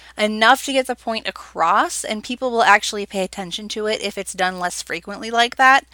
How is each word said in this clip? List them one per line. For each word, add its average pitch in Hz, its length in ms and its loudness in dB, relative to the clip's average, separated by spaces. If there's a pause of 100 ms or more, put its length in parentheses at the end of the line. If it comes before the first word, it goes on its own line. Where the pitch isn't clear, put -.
(180)
enough 220 480 4
to 285 80 -4
get 262 140 0
the 247 80 -4
point 220 320 -6
across, 196 760 0
and 214 200 -6
people 247 260 -6
will 233 140 2
actually 202 420 2
pay 196 180 -4
attention 196 460 -10
to 214 160 -6
it 214 160 -2
if 202 160 -6
it's 196 160 -8
done 185 240 -2
less 180 240 -4
frequently 196 480 -10
like 233 280 2
that. 269 360 6